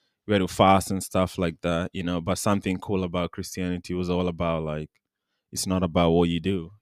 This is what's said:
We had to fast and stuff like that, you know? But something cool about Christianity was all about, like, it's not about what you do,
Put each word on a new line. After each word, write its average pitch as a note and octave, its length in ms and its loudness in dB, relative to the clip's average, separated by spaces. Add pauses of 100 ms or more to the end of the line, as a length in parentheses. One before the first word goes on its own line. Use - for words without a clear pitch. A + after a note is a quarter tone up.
(260)
We G#2+ 80 0
had G2 60 4
to F#2 80 0
fast F#2+ 420 6
and F#2+ 120 -4
stuff - 360 -2
like E2+ 240 -4
that, F2 320 -2
you G2 80 -6
know? F2 180 -2
But F2+ 160 -4
something G2 420 -2
cool F#2+ 260 -2
about F2 280 -4
Christianity F2+ 600 -6
was F2+ 160 -4
all F2+ 180 0
about, E2 360 -2
like, D#2 260 -8 (600)
it's - 160 -8
not F#2 160 2
about E2+ 280 4
what E2+ 180 6
you E2+ 120 0
do, F2+ 420 -4